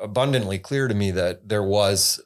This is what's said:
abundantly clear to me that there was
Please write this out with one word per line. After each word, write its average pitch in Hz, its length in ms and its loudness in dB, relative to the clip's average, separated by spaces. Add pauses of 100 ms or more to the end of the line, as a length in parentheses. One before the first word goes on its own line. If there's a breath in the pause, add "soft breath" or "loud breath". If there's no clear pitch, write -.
abundantly 107 580 0
clear 135 300 -2
to 113 60 0
me 101 160 0
that 90 400 -2
there 104 120 0
was 98 640 2